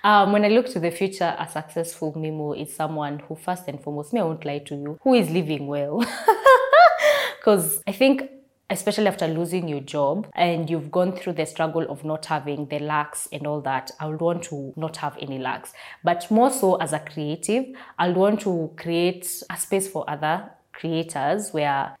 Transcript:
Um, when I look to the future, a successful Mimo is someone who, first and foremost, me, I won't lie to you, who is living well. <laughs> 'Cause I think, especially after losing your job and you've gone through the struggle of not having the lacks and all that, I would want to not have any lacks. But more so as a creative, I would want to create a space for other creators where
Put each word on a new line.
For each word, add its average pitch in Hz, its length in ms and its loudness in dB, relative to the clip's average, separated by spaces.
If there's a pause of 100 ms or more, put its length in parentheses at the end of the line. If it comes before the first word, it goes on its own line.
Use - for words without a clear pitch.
Um, 202 300 6
when 208 120 4
I 202 40 4
look 240 200 4
to 180 100 -4
the 170 120 0
future, 190 460 -2
a 156 100 -8
successful 160 640 -6
Mimo 156 480 -6
is - 140 -12
someone 151 520 -4
who, 160 80 -10
first 180 320 -8
and 143 140 -10
foremost, 147 320 -8
me, 240 60 0
I 196 40 2
won't 160 220 -4
lie 147 140 -4
to 143 160 -10
you, 147 260 -8
who 262 120 4
is 196 160 4
living 151 380 -2
well. 143 360 -2 (680)
<laughs> 587 760 6
'Cause 185 440 2
I - 60 -6
think, 269 360 4 (400)
especially 208 380 0
after 190 200 0
losing 170 420 -2
your 143 100 -4
job 147 560 -2
and 170 340 0
you've 151 220 -4
gone 180 220 0
through 180 200 -8
the 180 120 -2
struggle 160 440 -2
of 143 140 -12
not 156 220 -6
having 147 420 -6
the 147 120 -6
lacks 151 520 -4
and 147 160 -8
all 147 140 -4
that, 131 380 -4
I 156 80 -8
would 156 120 -6
want 170 240 0
to 135 320 -10
not 156 220 -8
have 143 240 -8
any 135 180 -8
lacks. 123 340 -6 (300)
But 170 260 0
more 240 220 6
so 190 240 2
as 160 160 -2
a 151 80 -2
creative, 160 680 -4 (320)
I 170 100 2
would 180 100 0
want 208 240 4
to 165 340 -2
create 175 500 -2 (240)
a 170 80 -10
space 196 300 -2
for 160 200 -6
other 156 440 -4 (220)
creators 165 800 -4
where 143 480 -2